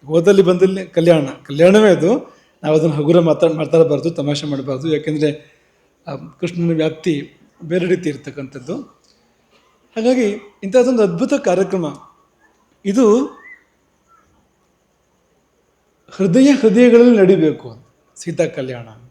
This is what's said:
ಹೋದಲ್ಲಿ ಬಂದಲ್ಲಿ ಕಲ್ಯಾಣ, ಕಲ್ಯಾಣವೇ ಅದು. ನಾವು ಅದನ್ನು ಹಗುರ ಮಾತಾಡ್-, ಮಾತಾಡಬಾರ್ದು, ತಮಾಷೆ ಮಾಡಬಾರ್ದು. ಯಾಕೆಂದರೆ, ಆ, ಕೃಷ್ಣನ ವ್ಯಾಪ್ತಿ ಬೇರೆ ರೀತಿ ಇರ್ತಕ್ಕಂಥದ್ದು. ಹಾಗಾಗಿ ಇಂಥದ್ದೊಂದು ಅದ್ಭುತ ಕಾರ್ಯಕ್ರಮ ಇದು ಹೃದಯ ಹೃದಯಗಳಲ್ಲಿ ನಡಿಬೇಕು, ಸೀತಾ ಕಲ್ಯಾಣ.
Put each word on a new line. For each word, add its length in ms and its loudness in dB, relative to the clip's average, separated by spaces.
ಹೋದಲ್ಲಿ 360 2
ಬಂದಲ್ಲಿ 440 0
ಕಲ್ಯಾಣ, 400 2
ಕಲ್ಯಾಣವೇ 440 4
ಅದು. 220 2
ನಾವು 140 -2
ಅದನ್ನು 200 0
ಹಗುರ 240 2
ಮಾತಾಡ್-, 360 0
ಮಾತಾಡಬಾರ್ದು, 540 0
ತಮಾಷೆ 360 -6
ಮಾಡಬಾರ್ದು. 420 -8
ಯಾಕೆಂದರೆ, 420 -2
ಆ, 100 -12
ಕೃಷ್ಣನ 600 -6
ವ್ಯಾಪ್ತಿ 380 -4
ಬೇರೆ 240 -4
ರೀತಿ 220 -2
ಇರ್ತಕ್ಕಂಥದ್ದು. 680 -12
ಹಾಗಾಗಿ 300 0
ಇಂಥದ್ದೊಂದು 400 2
ಅದ್ಭುತ 320 -2
ಕಾರ್ಯಕ್ರಮ 520 -2
ಇದು 220 2
ಹೃದಯ 380 2
ಹೃದಯಗಳಲ್ಲಿ 680 4
ನಡಿಬೇಕು, 500 2
ಸೀತಾ 300 -6
ಕಲ್ಯಾಣ. 420 -12